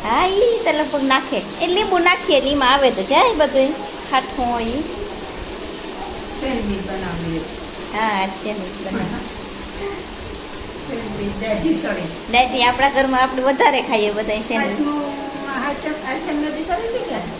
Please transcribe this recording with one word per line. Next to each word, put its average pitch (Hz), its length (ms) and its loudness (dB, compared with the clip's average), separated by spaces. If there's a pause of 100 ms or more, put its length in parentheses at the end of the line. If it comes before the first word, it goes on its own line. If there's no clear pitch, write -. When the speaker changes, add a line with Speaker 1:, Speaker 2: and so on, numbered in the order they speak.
Speaker 1:
હા, 247 220 4
ઈ 427 380 6
તો 330 80 4
લગભગ 302 320 2
નાખે. 269 380 2 (200)
એ 349 60 2
લીંબુ 381 320 4
નાખીએ 339 420 4
ને 269 100 0
એમાં 269 220 4
આવે 269 180 6
તો 196 100 -2
જાય 330 360 6
બધું. 277 360 4 (380)
ખાટું 262 420 0
હોય 233 100 -2
ઈ. 247 200 -2 (1600)
Speaker 2:
સેન્ડવીચ 208 460 -2
બનાવીએ. 170 540 -4 (520)
Speaker 1:
હા, 208 320 0
સેન્ડવીચ 196 600 -6
બનાવીએ. - 300 -4 (1700)
Speaker 2:
સેન્ડવીચ, 208 540 -4
દાઢી 220 360 0
સળી. 175 540 -4
Speaker 1:
દાઢી 247 320 4
આપણા 247 260 4
ઘરમાં 262 320 4
આપણે 262 200 2
વધારે 269 400 4
ખાઈએ 208 300 2
બધાય 214 300 -2
સેન્ડવીચ. 220 300 0
Speaker 2:
આજનું 285 920 -2
હાચમ, 285 280 -4
હાચમ 302 500 -2
નથી 302 220 -2
કરી 359 240 -2
હતી 466 220 -2
કે? 247 60 -4 (240)